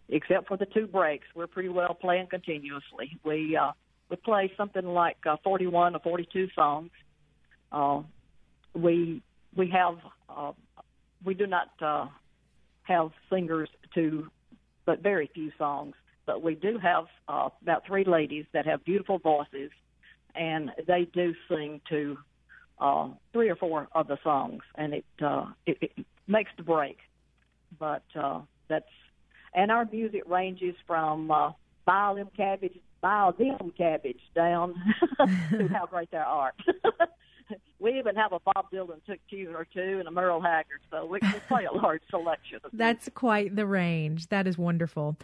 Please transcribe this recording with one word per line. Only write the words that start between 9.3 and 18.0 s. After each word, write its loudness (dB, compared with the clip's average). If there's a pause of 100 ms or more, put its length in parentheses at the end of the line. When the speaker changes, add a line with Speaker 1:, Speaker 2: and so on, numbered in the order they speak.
Speaker 1:
we 0
have, 2 (300)
uh, -10 (720)
we -2
do -2
not, -2 (100)
uh, -2 (760)
have 2 (180)
singers 0 (260)
to, 0 (560)
but 0
very 0
few -8
songs. -4 (320)
But -2
we 0
do -2
have, 2 (220)
uh, -2 (120)
about 0
three 2